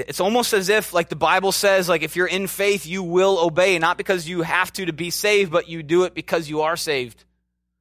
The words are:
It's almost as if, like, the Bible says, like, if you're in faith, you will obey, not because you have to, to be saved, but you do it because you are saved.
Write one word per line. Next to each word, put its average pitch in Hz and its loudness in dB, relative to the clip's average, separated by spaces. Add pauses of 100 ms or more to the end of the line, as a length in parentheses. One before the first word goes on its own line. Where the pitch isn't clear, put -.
It's - -6
almost 220 0
as 190 2
if, 214 2
like, 170 0
the 175 -8
Bible 185 2
says, 190 2
like, 165 2
if 156 -6
you're 180 0
in 185 -2
faith, 196 -2
you 190 -6
will 190 2
obey, 175 2
not 165 2
because 180 -2
you 175 -4
have 170 -2
to, 190 -8
to 165 -4
be 170 -8
saved, 202 2
but 165 0
you 165 -10
do 170 2
it 175 -6
because 160 -4
you 156 -2
are 160 0
saved. 131 -4 (560)